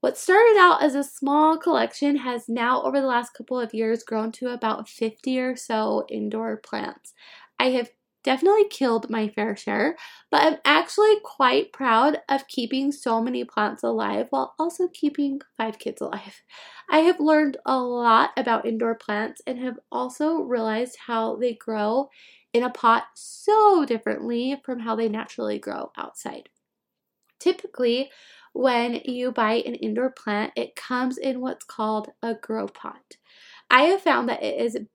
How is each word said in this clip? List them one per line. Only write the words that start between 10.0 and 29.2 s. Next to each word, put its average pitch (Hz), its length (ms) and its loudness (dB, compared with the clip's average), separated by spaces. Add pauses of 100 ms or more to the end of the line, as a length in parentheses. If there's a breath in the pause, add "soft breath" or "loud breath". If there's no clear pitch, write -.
but 294 120 4
I'm 311 220 4
actually 403 600 4
quite - 480 0
proud 254 560 2
of - 180 -2
keeping 269 460 -2
so 226 280 -2
many 247 220 -4
plants 214 400 -4
alive 220 480 -2
while 262 260 -4
also 339 300 -2
keeping 285 540 -4 (160)
five 220 240 -6
kids - 200 -10
alive. - 420 -10 (460 loud breath)
I 302 100 4
have 339 200 4
learned 302 380 4 (100)
a 262 120 0
lot 240 580 2
about 233 300 -2
indoor 226 280 -2
plants 214 540 -6
and 254 100 -8
have 247 220 -8 (100)
also 302 460 -2
realized 240 600 -2 (120)
how 226 260 -2
they 233 200 -2
grow 220 540 -2 (440 soft breath)
in 233 100 4
a 247 80 -2
pot 233 360 2 (100)
so 415 680 4
differently 240 800 -2
from 254 140 -8
how 226 160 -4
they 226 140 0
naturally 220 500 -6
grow - 380 -8
outside. - 540 -12 (880)
Typically, 262 680 -2 (420 loud breath)
when 240 520 0
you 247 260 -4